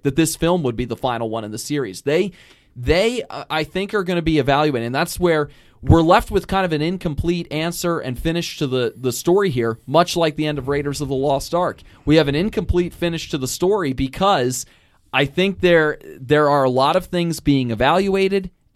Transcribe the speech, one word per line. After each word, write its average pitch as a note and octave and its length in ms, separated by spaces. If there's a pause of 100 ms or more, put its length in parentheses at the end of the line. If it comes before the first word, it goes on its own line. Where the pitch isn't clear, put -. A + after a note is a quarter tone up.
that C#3+ 100
this D#3+ 220
film E3+ 260
would A#2+ 140
be B2 80
the A#2 100
final A#2 340
one A2 140
in G#2+ 80
the G#2+ 80
series. A#2+ 440
They, F3 280 (460)
they, F#3 480
uh, C3+ 260
I D#3 140
think, F#3 280
are G3+ 120
gonna F3 180
be D#3 160
evaluating, C3+ 480
and B2 80
that's D#3+ 240
where D#3+ 300 (340)
we're E3 200
left F#3 280
with G3 160
kind F#3+ 180
of E3+ 80
an D3 80
incomplete E3+ 680
answer E3+ 480
and B2 180
finish E3 420
to C#3+ 100
the, B2 280
the B2 140
story F#3 400
here, A#2 340
much E3 320
like D#3 200
the D#3 100
end D3 120
of B2+ 100
Raiders C#3+ 320
of C#3 80
the C3+ 80
Lost C#3 400
Ark. F3 260 (220)
We D3 120
have D3+ 120
an C#3 80
incomplete F3 580
finish E3 360
to D#3+ 80
the C3 100
story F3+ 460
because C3 720 (480)
I C#3 120
think F3+ 340
there, E3 400 (220)
there D3 280
are C#3+ 140
a C3 80
lot C3 240
of F3+ 120
things E3+ 340
being C3 320
evaluated F#3+ 800 (240)